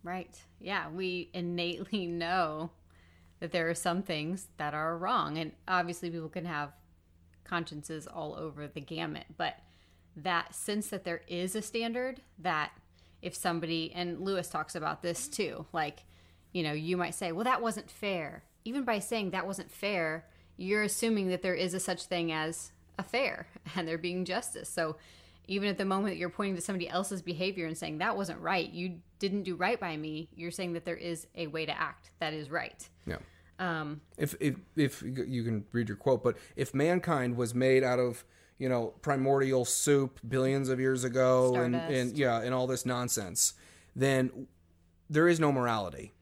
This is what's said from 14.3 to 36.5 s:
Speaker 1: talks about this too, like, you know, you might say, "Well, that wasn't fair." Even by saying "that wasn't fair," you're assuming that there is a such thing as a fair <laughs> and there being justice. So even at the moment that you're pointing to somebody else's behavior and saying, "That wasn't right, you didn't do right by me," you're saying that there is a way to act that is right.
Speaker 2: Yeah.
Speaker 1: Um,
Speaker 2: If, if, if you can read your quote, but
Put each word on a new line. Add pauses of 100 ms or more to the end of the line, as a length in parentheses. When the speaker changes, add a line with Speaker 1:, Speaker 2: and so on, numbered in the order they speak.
Speaker 1:
talks
about
this
too,
like, (500)
you
know,
you
might
say,
"Well,
that
wasn't
fair." (200)
Even
by
saying
"that
wasn't
fair," (300)
you're
assuming
that
there
is
a
such
thing
as (260)
a
fair (140)
<laughs>
and
there
being
justice.
So (540)
even
at
the
moment
that
you're
pointing
to
somebody
else's
behavior
and
saying,
"That
wasn't
right,
you (200)
didn't
do
right
by
me,"
you're
saying
that
there
is
a
way
to
act
that
is
right. (180)
Speaker 2:
Yeah. (420)
Speaker 1:
Um, (160)
Speaker 2:
If,
if, (200)
if
you
can
read
your
quote,
but (180)